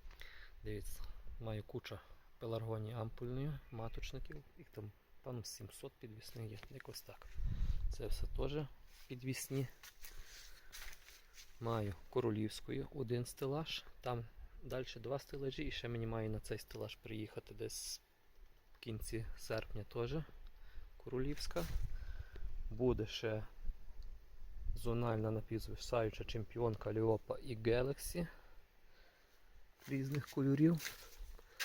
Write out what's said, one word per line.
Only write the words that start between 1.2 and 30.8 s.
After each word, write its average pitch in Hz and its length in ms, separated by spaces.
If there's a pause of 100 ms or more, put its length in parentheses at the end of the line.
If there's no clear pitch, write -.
маю 110 240
куча - 360 (400)
пеларгонії 113 540
ампульної, 123 580 (200)
маточників. 123 720 (140)
Їх 160 120
там, 107 220 (320)
певно, 123 200
сімсот - 560
підвісних 110 520
є, 107 80 (100)
якось - 320
так. - 260 (640)
Це - 160
все - 200
теж 139 380 (420)
підвісні. 131 600 (1900)
Маю 110 360 (140)
королівської 120 840
один 123 340
стелаж, 147 580 (180)
там 120 240 (380)
далі 127 220 (100)
два 120 240
стелажі, 135 440
і - 80
ще - 160
мені 117 200
має 113 220
на 107 100
цей - 180
стелаж 107 380
приїхати 107 580
десь - 480 (720)
в - 60
кінці 110 460 (120)
серпня - 460
теж 120 320 (840)
королівська. - 680 (1040)
Буде 113 380
ще 107 360 (1300)
зональна 113 560
напівзвисаюча 110 920
чемпіонка 110 680
Ліопа 110 440
і - 180
Гелексі 127 720 (1600)
різних 135 400
кольорів. 147 640 (720)